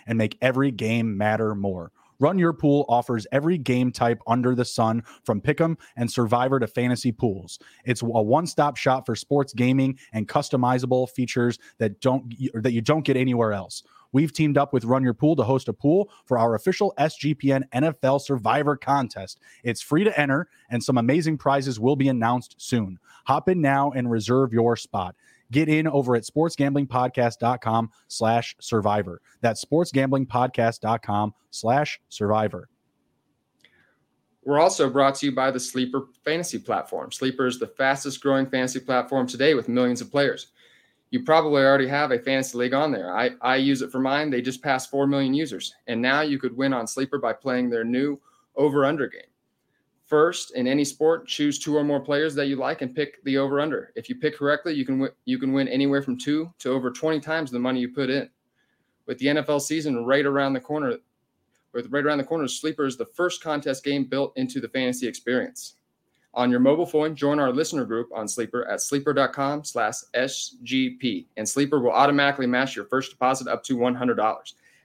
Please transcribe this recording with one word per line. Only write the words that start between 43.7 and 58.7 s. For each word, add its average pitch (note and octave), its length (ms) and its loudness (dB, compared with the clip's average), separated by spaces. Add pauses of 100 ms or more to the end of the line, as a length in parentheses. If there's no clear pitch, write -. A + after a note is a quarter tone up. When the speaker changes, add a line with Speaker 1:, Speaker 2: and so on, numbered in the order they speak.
Speaker 2:
it - 100 -8
for B2+ 80 -2
mine. C#3+ 300 0
They B2 100 0
just B2+ 220 -6
passed C3 280 -2
four C#3 160 0
million C#3 280 0
users. C#3 400 -6 (120)
And A#2 140 -4
now C3+ 220 2
you C#3+ 160 -2
could A#2+ 180 -6
win C3+ 160 0
on A#2 140 -4
Sleeper C3+ 320 -4
by A#2 160 -2
playing B2+ 340 -2
their A#2 160 -2
new C#3 340 -2 (380)
over-under C#3+ 520 2
game. - 120 -18 (840)
First, D#3 500 2
in B2+ 100 0
any C#3+ 180 2
sport, D#3+ 440 0
choose C#3+ 300 -2
two D3+ 180 -4
or D3 80 2
more C#3+ 160 0
players D3 340 -2
that C#3+ 120 0
you C#3 100 -2
like C#3 260 -4
and B2+ 120 -6
pick D3 300 -6
the C3+ 140 0
over-under. C#3+ 560 -2
If A2+ 140 -10
you B2+ 80 -6
pick D3+ 200 -2
correctly, D3 380 0
you C#3 100 -2
can C3+ 120 -2
wi-, C3+ 180 -2 (100)
you B2+ 140 -2
can C3+ 140 -2
win C3+ 160 0
anywhere C#3 340 2
from B2 160 -4
two D#3 400 -4
to B2+ 140 -4
over B2+ 180 -2
twenty D#3 300 -2
times D#3 300 -4
the B2 80 -6
money B2+ 220 -2
you B2 100 -2
put C3 200 -4
in. C#3 180 -2 (800)